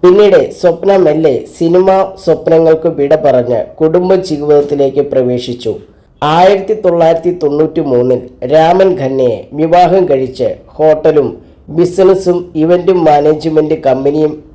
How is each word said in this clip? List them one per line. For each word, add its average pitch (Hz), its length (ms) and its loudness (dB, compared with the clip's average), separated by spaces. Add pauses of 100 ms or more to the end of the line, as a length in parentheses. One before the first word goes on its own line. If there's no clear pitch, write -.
പിന്നീട് 185 480 4 (100)
സ്വപ്ന 185 360 0
മെല്ലെ 151 460 0 (140)
സിനിമ 185 540 0 (140)
സ്വപ്നങ്ങൾക്ക് 160 640 0
വിട 143 260 0
പറഞ്ഞ് 123 500 0 (140)
കുടുംബ 180 360 0
ജീവിതത്തിലേക്ക് 147 880 -2
പ്രവേശിച്ചു. 123 760 -4 (480)
ആയിരത്തി 190 500 2
തൊള്ളായിരത്തി 170 720 0
തൊണ്ണൂറ്റി 151 360 -2
മൂന്നിൽ 127 420 0 (300)
രാമൻ 170 480 2
ഖന്നയെ 131 540 -2
വിവാഹം 170 560 2
കഴിച്ച് 127 460 -2 (120)
ഹോട്ടലും 151 680 0 (320)
ബിസിനസ്സും 180 840 0
ഇവന്റ് 175 360 0
മാനേജ്മെന്റ് 156 920 0
കമ്പനിയും 147 600 -2 (100)